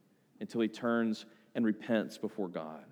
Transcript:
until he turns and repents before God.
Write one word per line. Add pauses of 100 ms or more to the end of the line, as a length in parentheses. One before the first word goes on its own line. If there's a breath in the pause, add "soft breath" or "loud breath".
(420)
until
he
turns (280 soft breath)
and
repents
before
God.